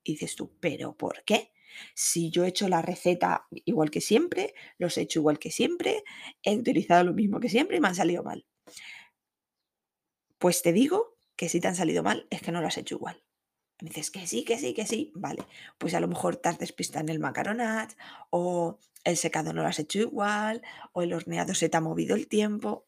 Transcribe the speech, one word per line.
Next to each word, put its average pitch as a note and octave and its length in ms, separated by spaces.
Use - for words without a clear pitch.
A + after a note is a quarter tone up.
Y D#3 120
dices D3 200
tú, - 240
"¿Pero - 380
por - 280
qué? A3+ 280
Si E3+ 360
yo F3 140
he F#3 40
hecho F#3 200
la E3+ 140
receta - 680
igual D#3 420
que E3+ 80
siempre, F4 540
los F3 220
he - 40
hecho D#3 180
igual D3+ 180
que - 140
siempre, F4 500
he G#3 140
utilizado F3+ 480
lo F3+ 80
mismo G3+ 260
que A#3+ 100
siempre C4+ 280
y E4+ 40
me B3 60
han F3+ 80
salido E3+ 300
mal". - 200
Pues F3 240
te E3+ 100
digo D4+ 440
que E3+ 120
si F3 120
te F#3 80
han F3+ 80
salido E3+ 260
mal, G3+ 280
es - 120
que - 80
no G3 100
lo D#3 60
has D#3 120
hecho - 180
igual. - 260
Me D#3+ 120
dices - 200
que F#3 160
sí, A3+ 160
que A#3 140
sí, C#4 160
que G#3+ 140
sí. A3+ 280
Vale, - 300
pues E3+ 160
a E3+ 80
lo F3 80
mejor F3 280
te - 120
has E3+ 100
despistado - 460
en D#3 60
el D#3+ 80
macaronage, A3 760
o F3 480
el E3+ 140
secado D#3+ 340
no E3 80
lo D#3+ 80
has F3+ 100
hecho D#3 200
igual, G#3+ 640
o F3+ 80
el F3 100
horneado E3+ 400
se E3+ 160
te E3+ 80
ha D#3+ 60
movido E3 340
el - 100
tiempo, G#3 600